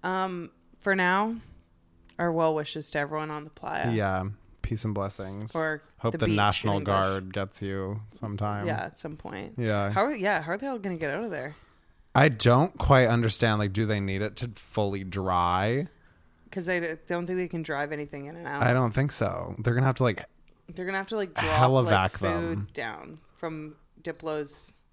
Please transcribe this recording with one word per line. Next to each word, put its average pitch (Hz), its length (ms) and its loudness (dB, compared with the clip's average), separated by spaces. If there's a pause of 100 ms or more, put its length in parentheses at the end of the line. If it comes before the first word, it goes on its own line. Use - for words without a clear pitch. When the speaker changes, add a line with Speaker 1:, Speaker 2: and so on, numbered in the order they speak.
Speaker 1:
Um, 185 480 -4 (280)
for 196 160 2
now, 190 400 2 (840)
our 175 120 2
well 160 220 2
wishes 151 380 -4
to 151 80 0
everyone 156 320 -4
on 151 120 -8
the 156 60 -16
playa. - 420 -4
Speaker 2:
Yeah. 95 340 0 (360)
Peace - 240 -4
and 107 80 -2
blessings. 98 640 -6
Speaker 1:
Or 156 280 -2 (140)
Speaker 2:
Hope 117 160 -2
Speaker 1:
the 170 60 -4
Speaker 2:
the 117 80 2
Speaker 1:
beach 107 40 2
in 104 60 4
Speaker 2:
National 104 400 2
Speaker 1:
English. 98 80 -2
Speaker 2:
Guard 95 480 0
gets 98 280 -6
you 98 400 -6 (100)
sometime. 104 540 -4
Speaker 1:
Yeah, 160 180 -2
at - 160 -12
some 151 180 -12
point. - 400 -12
Speaker 2:
Yeah. 104 340 0
Speaker 1:
How 196 140 2
are, 294 100 -2
yeah, 196 260 0
how 160 120 -4
are 196 40 -4
they 269 100 -6
all 254 120 -6
gonna 190 180 -6
get 156 140 -4
out 175 120 -4
of 226 80 -6
there? 147 240 -8 (600)
Speaker 2:
I 139 140 10
don't 123 480 4
quite 131 300 8
understand. 113 520 4
Like, 104 140 0
do 107 120 2
they 107 160 0
need 95 200 -2
it 104 160 -4
to 120 180 -6
fully 101 480 -2
dry? 92 840 2 (600)
Speaker 1:
'Cause 180 200 -6
I 180 100 0
d-, 165 140 -4 (140)
don't 175 180 -2
think 180 140 -2
they 180 100 -2
can 165 140 -4
drive 147 280 -4
anything 147 360 -8
in 156 100 -14
and 170 100 -10
out. 139 140 -2
Speaker 2:
I 120 120 4
don't 123 200 2
think 135 180 0
so. 87 460 -2
They're 117 160 0
gonna 127 140 4
have 127 80 2
to, 131 80 0
like, 110 200 0 (500)
Speaker 1:
They're 185 120 -8
gonna 190 140 -2
have 190 80 -6
to, 226 100 -4
like, 190 160 -4
drop, - 120 0
Speaker 2:
hella 127 360 6
Speaker 1:
like, 117 80 2
Speaker 2:
vac 95 300 4
Speaker 1:
food 95 100 0
Speaker 2:
them. 101 440 -2
Speaker 1:
down 110 460 -8 (180)
from 156 380 -10 (260)
Diplo's 156 720 -6 (200)